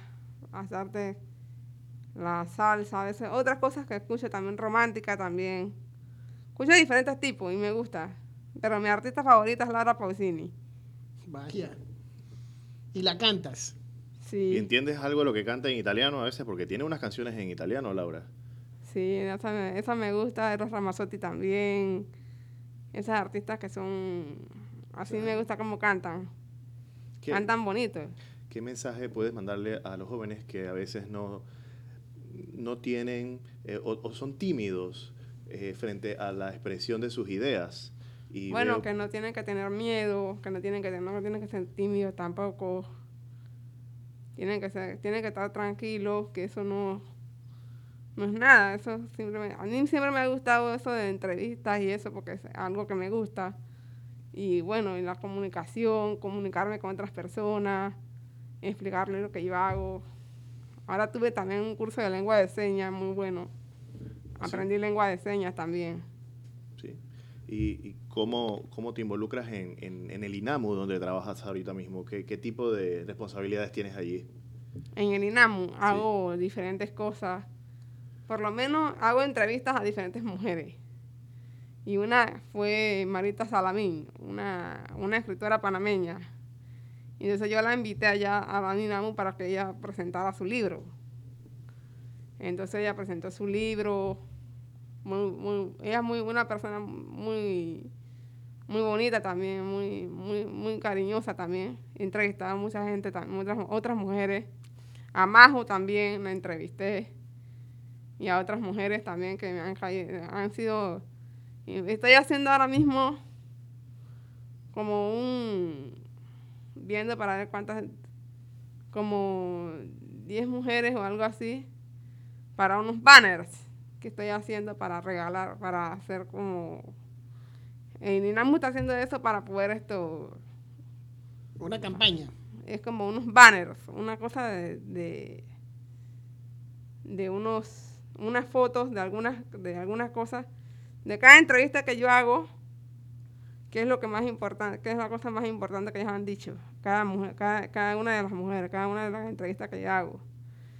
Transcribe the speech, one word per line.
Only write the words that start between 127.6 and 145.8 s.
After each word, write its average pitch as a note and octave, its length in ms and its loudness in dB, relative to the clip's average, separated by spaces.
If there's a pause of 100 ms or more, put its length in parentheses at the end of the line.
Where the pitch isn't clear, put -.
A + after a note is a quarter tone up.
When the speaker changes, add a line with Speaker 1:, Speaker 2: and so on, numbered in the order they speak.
Speaker 1:
eh, G3 200 2
Ninamu A3+ 360 6
está C#4 120 4
haciendo B3+ 280 0
eso B3+ 260 -2
para G#3+ 220 2
poder G3 260 0
esto F3 640 -4 (1200)
Speaker 2:
Una G#3 200 -4
campaña. F#3 480 2 (380)
Speaker 1:
Es A3 140 -6
como A3+ 280 -2
unos A3+ 240 0
banners, G#3+ 540 12
una A3 300 -4
cosa A#3 320 -4
de... E3+ 300 -4
de, F3 640 -8 (1600)
de F#3+ 260 -2
unos... A3 640 -2 (240)
unas A#3+ 280 2
fotos B3 460 4
de G3+ 80 -2
algunas, G#3+ 360 0 (160)
de F3+ 240 -6
algunas G#3+ 340 -2
cosas, A#3+ 360 -4 (580)
de G#3 140 -2
cada C4+ 200 12
entrevista C#4 460 8
que A#3+ 120 0
yo B3 140 6
hago, B3 360 8 (1200)
qué A3 120 0
es A#3+ 60 4
lo B3+ 120 6
que A#3 60 -2
más A3 200 0
importan-, G#3+ 560 -2
qué A3+ 80 -2
es A#3 60 0
la A3+ 120 -2
cosa A#3 220 -4
más A3+ 160 0
importante G3+ 460 -2